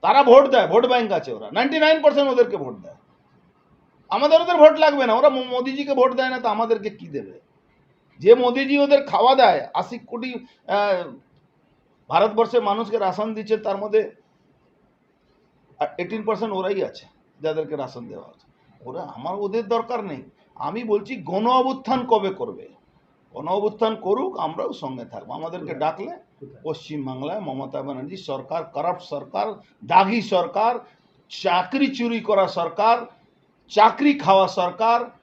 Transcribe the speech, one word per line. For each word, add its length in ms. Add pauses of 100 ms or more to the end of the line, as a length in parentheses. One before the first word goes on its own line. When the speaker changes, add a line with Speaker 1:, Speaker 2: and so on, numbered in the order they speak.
Speaker 1:
তারা 200
ভোট 280
দেয়, 220
ভোট 140
ব্যাংক 260
আছে 200
ওরা, 180
নাইনটি 280
নাইন 240
পার্সেন্ট 280
ওদেরকে 260
ভোট 280
দেয়। 140 (1120)
আমাদের 300
ওদের 160
ভোট 220
লাগবে 280
না, 80
ওরা 160
মো-, 240
মোদিজিকে 400
ভোট 240
দেয় 120
না, 80
তো 100
আমাদেরকে 420
কি 180
দেবে? 260 (880)
যে 140
মোদিজি 440
ওদের 280
খাওয়া 280
দেয়, 260 (140)
আশি 240
কোটি, 360
আহ, 680 (1040)
ভারতবর্ষের 520
মানুষকে 360
রাশন 360
দিচ্ছে, 220
তার 260
মধ্যে 180 (2000)
এইটিন 260
পার্সেন্ট 300
ওরাই 280
আছে 220 (360)
যাদেরকে 360
রাশন 320
দেওয়া 200
হচ্ছে। 180 (340)
ওরা, 220 (140)
আমার 220
ওদের 300
দরকার 360
নেই। 180 (320)
আমি 300
বলছি 320
গণ 300
অভ্যুত্থান 600
কবে 240
করবে? 360 (680)
গণ 140
অভ্যুত্থান 480
করুক, 420
আমরাও 340
সঙ্গে 320
থাকবো। 280
আমাদেরকে 420
ডাকলে 380 (280)
Speaker 2:
কোথায়? 240
Speaker 1:
পশ্চিমবাংলায় 760
মমতা 420
ব্যানার্জি 340
সরকার, 460 (120)
কারাপ্ট 280
সরকার, 440 (380)
দাগি 380
সরকার, 560 (640)
চাকরি 440
চুরি 340
করা 280
সরকার, 580 (640)
চাকরি 460
খাওয়া 340
সরকার 560 (180)